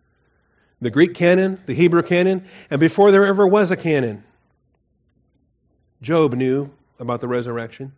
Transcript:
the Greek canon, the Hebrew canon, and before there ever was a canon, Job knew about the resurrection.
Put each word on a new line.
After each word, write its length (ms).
the 80
Greek 240
canon, 500
the 80
Hebrew 300
canon, 420
and 120
before 300
there 140
ever 220
was 240
a 60
canon, 480
Job 320
knew 360
about 240
the 60
resurrection. 680